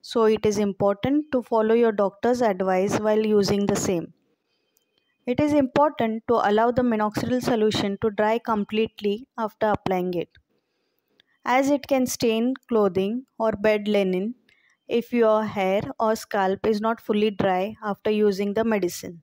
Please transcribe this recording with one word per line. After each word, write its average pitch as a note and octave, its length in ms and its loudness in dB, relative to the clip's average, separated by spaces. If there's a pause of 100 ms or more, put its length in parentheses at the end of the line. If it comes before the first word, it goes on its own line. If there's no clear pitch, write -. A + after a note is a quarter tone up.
so A3+ 240 0
it G#3+ 200 2
is G#3 120 2
important G#3 720 0
to B3 100 0
follow A3 320 0
your A3+ 200 4
doctor's G#3+ 480 0
advice F#3+ 580 0
while G#3+ 260 0
using G3+ 400 2
the G3+ 120 0
same. - 360 -4 (1120)
It B3 140 -2
is D4 140 2
important C4 760 0
to A#3 80 2
allow G#3+ 360 2
the B3 100 0
minoxidil A3+ 600 -2
solution G#3+ 600 0
to A3+ 80 0
dry G#3+ 300 0
completely G#3+ 880 -4 (100)
after G#3+ 300 -4
applying F#3 480 -2
it, - 140 -6 (1160)
as C4+ 240 2
it C#4+ 180 0
can C4 180 2
stain A#3 500 0 (120)
clothing G#3 580 0 (120)
or A3 140 0
bed G#3 360 0
linen G3+ 480 0 (520)
if A#3 260 -4
your A3 320 2
hair G3 360 -2 (180)
or A3 160 0
scalp G3 500 -2
is G#3+ 160 0
not A3 180 -2
fully G#3+ 300 0
dry G3 540 -2
after G#3+ 280 -4
using G3+ 440 0
the A3 80 0
medicine. F3+ 580 -4